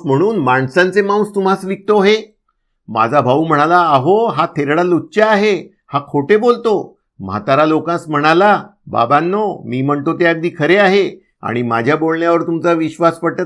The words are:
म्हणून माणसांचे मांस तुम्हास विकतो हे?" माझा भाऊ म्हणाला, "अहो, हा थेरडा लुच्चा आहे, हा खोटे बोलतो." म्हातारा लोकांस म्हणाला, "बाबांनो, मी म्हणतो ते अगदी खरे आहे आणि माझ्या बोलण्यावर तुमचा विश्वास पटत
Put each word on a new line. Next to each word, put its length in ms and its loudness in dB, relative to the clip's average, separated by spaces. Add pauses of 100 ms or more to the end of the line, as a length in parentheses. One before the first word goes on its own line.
म्हणून 320 0
माणसांचे 640 2
मांस 340 -2
तुम्हास 300 -2
विकतो 360 -2
हे?" 360 0 (500)
माझा 340 0
भाऊ 240 2
म्हणाला, 340 2
"अहो, 480 2
हा 180 -2
थेरडा 380 -2
लुच्चा 420 0
आहे, 500 0 (120)
हा 200 -4
खोटे 300 2
बोलतो." 640 -2 (200)
म्हातारा 460 0
लोकांस 420 -2
म्हणाला, 560 2 (240)
"बाबांनो, 800 -2
मी 160 -6
म्हणतो 380 -2
ते 60 2
अगदी 240 0 (100)
खरे 180 2
आहे 460 0 (180)
आणि 200 -4
माझ्या 340 0
बोलण्यावर 460 0
तुमचा 300 -2
विश्वास 480 -2
पटत 260 -4